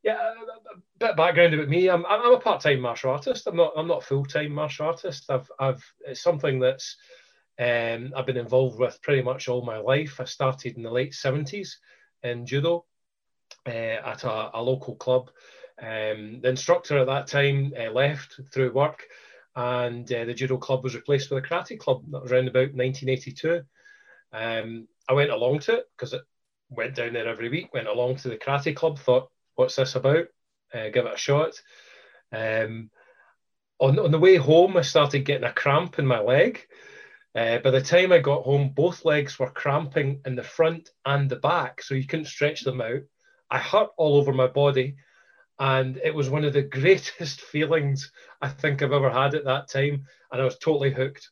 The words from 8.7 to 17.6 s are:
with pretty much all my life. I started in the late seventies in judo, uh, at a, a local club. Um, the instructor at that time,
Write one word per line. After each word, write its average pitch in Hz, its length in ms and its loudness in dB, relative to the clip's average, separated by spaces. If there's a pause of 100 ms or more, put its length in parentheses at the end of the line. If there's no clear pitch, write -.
with 120 240 -2
pretty 139 180 2
much 127 260 -6
all 123 160 -4
my 113 140 -8
life. 135 420 -2
I - 60 -8
started 131 500 -6
in 117 60 -14
the 113 100 -10
late 131 220 -2
seventies 147 680 -6 (440)
in 120 240 -8
judo, 160 380 -2 (840)
uh, - 20 -10
at 113 540 -6
a, 110 320 -4
a 113 60 -6
local 131 340 -4
club. 127 340 0 (500)
Um, 110 600 -6
the 127 80 2
instructor 151 480 0
at 127 100 4
that 139 200 -4
time, 139 520 0